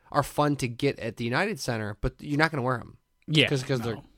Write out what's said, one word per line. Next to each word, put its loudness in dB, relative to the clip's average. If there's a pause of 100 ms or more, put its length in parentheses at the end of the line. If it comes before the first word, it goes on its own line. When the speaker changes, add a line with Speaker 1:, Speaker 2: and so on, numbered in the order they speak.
(120)
Speaker 1:
are 2
fun 2
to -2
get -2
at -6
the -6
United 0
Center, -4
but -2
you're -4
not 4
gonna -2
wear 0
'em. -16 (300)
Speaker 2:
Yeah, 6
Speaker 1:
'Cause, 0
'cause 0
they're -4
Speaker 2:
no. -12 (140)